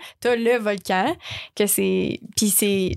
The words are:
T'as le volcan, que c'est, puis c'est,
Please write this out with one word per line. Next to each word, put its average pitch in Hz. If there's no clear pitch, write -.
T'as 240
le 233
volcan, 202
que 208
c'est, 190
puis 214
c'est, 196